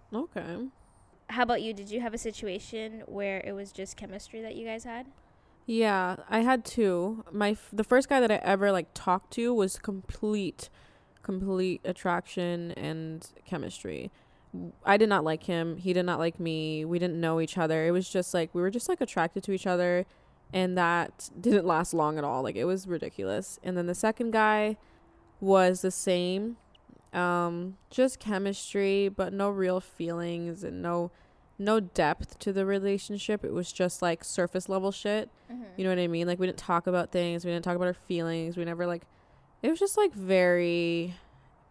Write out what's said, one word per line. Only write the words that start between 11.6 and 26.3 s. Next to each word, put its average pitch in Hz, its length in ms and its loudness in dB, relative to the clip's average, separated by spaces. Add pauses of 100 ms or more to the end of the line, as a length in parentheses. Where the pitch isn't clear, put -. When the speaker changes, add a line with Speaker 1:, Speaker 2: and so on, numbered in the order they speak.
Speaker 1:
attraction 175 880 -4
and 160 540 -8 (160)
chemistry. 87 680 -8 (420)
W-, 175 180 -12 (140)
I 202 120 8
did 214 120 6
not 185 140 4
like 160 220 0
him. 165 320 -2
He 185 160 -2
did 175 120 2
not 165 140 0
like 165 200 -2
me. 156 460 -4
We 170 140 0
didn't 170 200 -2
know 165 220 2
each 160 160 -4
other. 160 300 2
It 175 40 6
was 180 160 0
just, - 240 -2
like, 170 220 0
we 175 80 0
were 185 80 2
just, 233 180 -2
like, 359 140 0
attracted 185 440 0
to 202 60 -2
each 185 140 -2
other, 180 400 2 (480)
and 185 240 2
that 170 540 0 (100)
didn't 202 240 4
last 170 260 2
long 156 280 2
at 147 40 -2
all. 131 200 0
Like, 107 120 -2
it 117 100 0
was 190 220 -2
ridiculous. 190 760 -4
And 180 120 -4
then 175 120 -2
the 175 80 -2
second 226 340 0
guy 214 480 2 (640)
was 185 400 6
the 185 80 0
same. 185 680 0 (560)